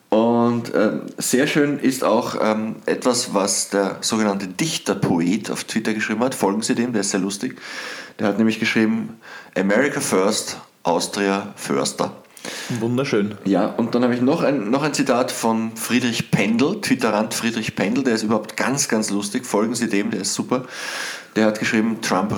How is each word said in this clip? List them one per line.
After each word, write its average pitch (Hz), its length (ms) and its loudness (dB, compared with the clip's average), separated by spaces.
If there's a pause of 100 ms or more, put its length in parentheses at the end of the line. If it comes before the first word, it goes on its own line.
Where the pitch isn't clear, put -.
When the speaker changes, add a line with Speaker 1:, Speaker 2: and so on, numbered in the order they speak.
Speaker 1:
Und, 117 680 2
ähm, 101 260 2 (160)
sehr 127 280 2
schön 147 320 2
ist - 260 0
auch, 110 380 2
ähm, 110 360 0 (100)
etwas, - 480 0
was 101 340 0
der 98 320 0
sogenannte 101 460 0
Dichterpoet 98 1040 0
auf - 140 -6
Twitter 110 280 -2
geschrieben 107 300 -2
hat. 131 100 0
Folgen 107 300 0
Sie 127 100 -2
dem, 117 200 0
der 104 80 0
ist 98 100 -2
sehr 101 80 0
lustig. 101 400 -4 (580)
Der 110 100 0
hat 101 120 0
nämlich 110 200 2
geschrieben, 110 580 0 (380)
„America 104 460 2
first, - 560 0 (240)
Austria 98 720 0
förster.“ - 560 -2 (680)
Speaker 2:
Wunderschön. 117 560 0 (100)
Speaker 1:
Ja, 98 220 2
und - 260 -2
dann 123 100 2
habe 123 120 2
ich 123 60 -4
noch 131 200 4
ein, 117 300 0
noch 139 100 2
ein 147 140 0
Zitat 127 360 2
von 113 440 0
Friedrich 120 560 -2
Pendel, 117 500 2
Twitterant 113 540 2
Friedrich 113 400 -2
Pendel, 113 280 0
der 123 120 2
ist 110 80 -2
überhaupt 107 340 -2
ganz, 131 300 0
ganz 110 240 0
lustig. 101 340 -4
Folgen 113 300 0
Sie 120 140 -2
dem, 101 200 0
der 104 120 -2
ist 101 120 -4
super. 127 320 -2 (680)
Der 110 100 4
hat 107 140 2
geschrieben, 110 420 0
„Trump 107 360 0